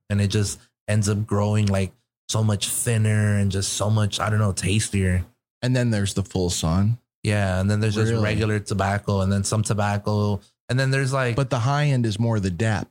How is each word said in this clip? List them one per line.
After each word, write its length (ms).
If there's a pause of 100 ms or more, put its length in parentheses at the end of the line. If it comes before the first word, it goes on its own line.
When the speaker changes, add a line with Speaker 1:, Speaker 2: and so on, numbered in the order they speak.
Speaker 1:
And 100
it 100
just 300 (280)
ends 200
up 200
growing, 400
like, 260 (360)
so 140
much 260
thinner 680
and 140
just 220
so 160
much, 300
I 100
don't 100
know, 140
tastier. 720 (380)
Speaker 2:
And 140
then 160
there's 240
the 80
full 260
sun. 480 (260)
Speaker 1:
Yeah, 380
and 80
then 120
there's 140
just 160
Speaker 2:
Really? 120
Speaker 1:
regular 360
tobacco, 640
and 100
then 120
some 180
tobacco, 800 (280)
and 100
then 100
there's, 240
like, 220
Speaker 2:
But 160
the 80
high 260
end 220
is 120
more 200
the 100
dep, 420